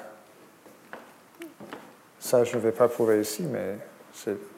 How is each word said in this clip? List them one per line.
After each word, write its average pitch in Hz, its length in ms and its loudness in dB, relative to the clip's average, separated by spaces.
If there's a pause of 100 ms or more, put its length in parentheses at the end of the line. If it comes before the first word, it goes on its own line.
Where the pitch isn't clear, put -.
(2250)
ça, 120 260 4
je 120 120 -2
ne 113 40 0
vais 110 120 2
pas 120 160 6
prouver 113 320 4
ici, 107 240 -4
mais 101 340 -4 (340)
c'est, 101 240 -6 (220)